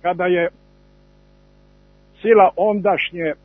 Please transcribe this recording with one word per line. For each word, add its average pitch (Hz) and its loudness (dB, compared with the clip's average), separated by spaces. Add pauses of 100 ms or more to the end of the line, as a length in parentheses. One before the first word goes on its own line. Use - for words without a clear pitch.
kada 180 -4
je 175 0 (1800)
sila 208 6
ondašnje 175 -4 (100)